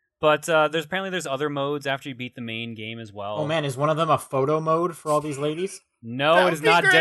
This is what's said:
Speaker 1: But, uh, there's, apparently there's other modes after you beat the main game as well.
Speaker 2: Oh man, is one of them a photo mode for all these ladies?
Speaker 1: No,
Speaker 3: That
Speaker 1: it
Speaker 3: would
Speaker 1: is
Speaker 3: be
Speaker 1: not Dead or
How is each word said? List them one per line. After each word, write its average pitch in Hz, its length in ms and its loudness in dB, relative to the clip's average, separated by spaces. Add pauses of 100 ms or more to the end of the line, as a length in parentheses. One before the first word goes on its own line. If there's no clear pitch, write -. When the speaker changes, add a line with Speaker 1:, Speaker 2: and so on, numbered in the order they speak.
(200)
Speaker 1:
But, 151 280 2
uh, 156 200 4
there's, 160 160 -2
apparently 185 260 -6
there's 175 160 -6
other 139 240 -4
modes 143 360 -4
after 135 220 -4
you 135 60 -10
beat 123 200 -12
the 131 60 -14
main 117 340 -8
game 110 240 -12
as 107 140 -14
well. 101 260 -8
Speaker 2:
Oh 151 80 -4
man, 156 180 -2
is 135 120 -6
one 147 140 0
of 156 60 0
them 160 140 0
a 135 80 4
photo 143 420 -2
mode 160 360 0
for - 140 -6
all 151 100 2
these 147 180 -6
ladies? 156 420 -4 (220)
Speaker 1:
No, 135 320 2
Speaker 3:
That 180 60 8
Speaker 1:
it 185 40 6
Speaker 3:
would 180 100 4
Speaker 1:
is 151 60 -4
Speaker 3:
be 156 60 -2
Speaker 1:
not 170 180 6
Dead - 100 6
or 165 60 6